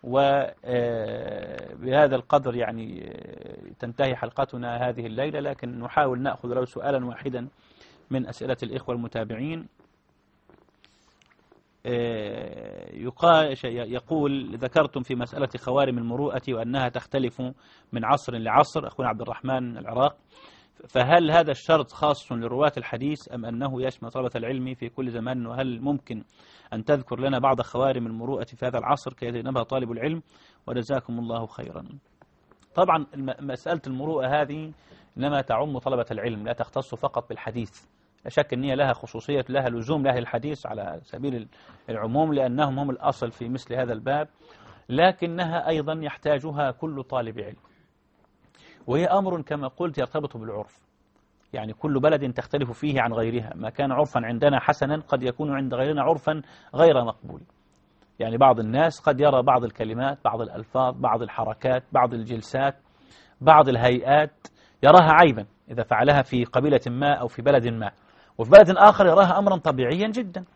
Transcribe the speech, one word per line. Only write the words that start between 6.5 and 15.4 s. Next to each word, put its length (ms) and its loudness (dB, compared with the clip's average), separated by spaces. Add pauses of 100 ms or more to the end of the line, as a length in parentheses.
سؤالا 400 -4
واحدا 420 -10 (600)
من 180 -4
أسئلة 360 -6
الإخوة 320 -8
المتابعين. 720 -8 (2250)
آه، 1120 -8
يقا-، 580 2
ش-، 120 -10
يقول: 920 -4
"ذكرتم 460 0
في 140 -6
مسألة 420 -6